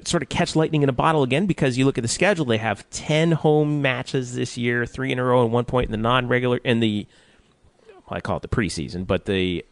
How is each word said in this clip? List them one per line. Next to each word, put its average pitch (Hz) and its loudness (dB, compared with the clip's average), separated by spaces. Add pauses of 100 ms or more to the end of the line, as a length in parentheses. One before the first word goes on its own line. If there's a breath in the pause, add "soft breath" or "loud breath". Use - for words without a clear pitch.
sort 165 0
of - -10
catch - -2
lightning 156 2
in 139 4
a 131 0
bottle 147 2
again? 165 0
Because 135 0
you 131 2
look 135 2
at 120 -4
the 113 -2
schedule, 175 2
they 113 2
have 107 -4
ten 160 0
home 151 2
matches 127 -4
this 127 -4
year, 120 0
three 131 -6
in 127 -2
a 127 -2
row 127 4
and 117 2
one 120 0
point 123 -2
in - -8
the 107 -4
non-regular, 123 0
in 120 0
the, 107 0 (840 soft breath)
well, 370 -12
I - -6
call - -4
it - -8
the - -14
preseason, 87 -4
but 92 0
the, 92 0